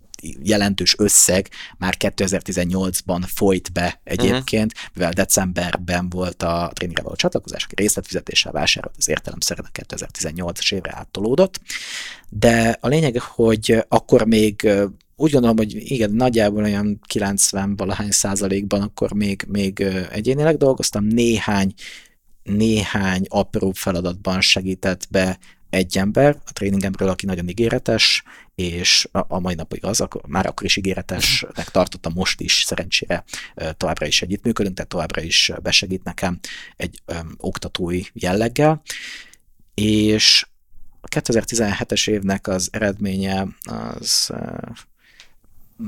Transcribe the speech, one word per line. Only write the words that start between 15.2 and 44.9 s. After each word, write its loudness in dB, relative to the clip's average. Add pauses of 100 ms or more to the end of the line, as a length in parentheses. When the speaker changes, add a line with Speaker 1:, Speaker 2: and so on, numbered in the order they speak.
Speaker 1:
gondolom, 6
hogy -2
igen, 2
nagyjából 2
olyan 0
kilencven 0
valahány -4
százalékban 0
akkor -4
még, -2
még, -2
ö, 0 (100)
egyénileg 2
dolgoztam, 2
néhány, 2 (680)
néhány 2
apró 0
feladatban -2
segített 0
be 2 (320)
egy 0
ember 4
a -18
tréningemről, 0
aki -2
nagyon -2
ígéretes, 2 (320)
és 0
a, 0
a -2
mai -2
napig -8
az, 0
akkor, -4
már 0
akkor -4
is 2
ígéretesnek -2
tartottam, 0
most -2
is 2
szerencsére, -2 (300)
ö, -6
továbbra -2
is 0
együttműködünk, -2
tehát -8
továbbra -4
is, 2
ö, -6
besegít 0
nekem -4 (380)
egy, -8
ö, -8 (220)
oktatói -4 (100)
jelleggel, 2 (920)
és 4 (540)
a -16
kétezer-tizenhetes 0
évnek 0
az -2
eredménye -2 (160)
az, -4
ö, -8 (1500)